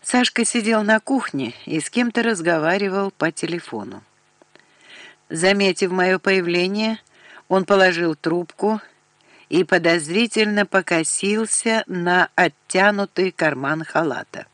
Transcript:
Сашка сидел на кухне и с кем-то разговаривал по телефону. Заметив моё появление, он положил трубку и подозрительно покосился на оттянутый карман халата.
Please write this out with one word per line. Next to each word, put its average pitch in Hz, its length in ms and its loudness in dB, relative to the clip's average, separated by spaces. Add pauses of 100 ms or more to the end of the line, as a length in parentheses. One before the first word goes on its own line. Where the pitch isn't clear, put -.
Сашка 247 420 0
сидел 220 380 0
на 220 160 2
кухне 143 560 -4 (120)
и 151 120 -4
с - 120 -6
кем-то 240 320 0
разговаривал 190 880 0
по 160 200 -2
телефону. 160 720 -8 (1300)
Заметив 190 640 2
моё 185 260 2
появление, 190 800 0 (500)
он 190 160 2
положил 175 520 4
трубку 175 640 -2 (680)
и 175 140 2
подозрительно 185 1040 0
покосился 202 1200 -2
на 180 480 0
оттянутый 190 960 0
карман 151 540 -2
халата. 147 680 -4